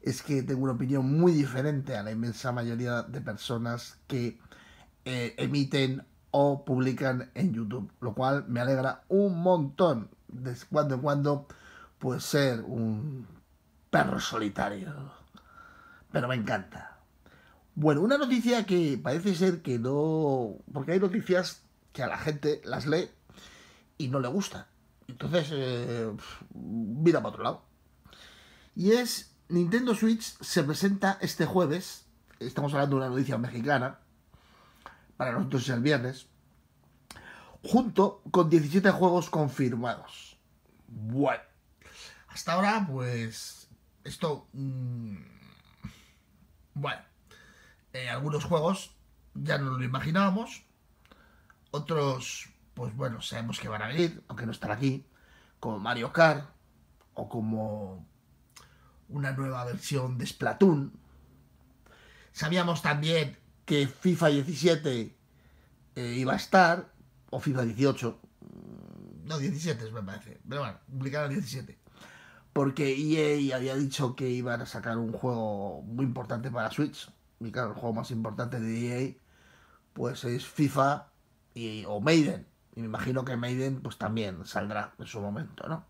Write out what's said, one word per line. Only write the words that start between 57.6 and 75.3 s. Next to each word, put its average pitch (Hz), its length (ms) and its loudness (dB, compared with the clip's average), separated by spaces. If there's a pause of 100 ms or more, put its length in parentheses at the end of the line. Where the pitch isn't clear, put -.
una 139 240 -4
nueva 131 320 -4
versión 127 540 -4
de - 100 -4
Splatoon. 151 640 4 (1400)
Sabíamos 170 480 0
también 147 580 2 (240)
que 143 240 4
fifa 165 400 4
diecisiete, 143 920 2 (760)
eh, 120 220 -6
iba 131 160 2
a - 20 2
estar, 180 560 4 (380)
o - 100 -4
fifa 131 220 0
dieciocho, 117 580 0 (220)
mm, 50 840 -18
no, 156 120 -6
diecisiete 143 540 -4
me 110 120 -8
parece, 101 420 -14
pero 139 180 -6
bueno, 101 220 -8
publicaron 135 440 -6
diecisiete. 135 500 -8 (720)
Porque 139 420 2
E 147 600 2
A - 20 0
había 131 200 -2
dicho 135 420 0
que 127 120 -2
iban 120 300 -2
a 104 60 -8
sacar 113 320 -4
un 113 160 -2
juego 104 720 -2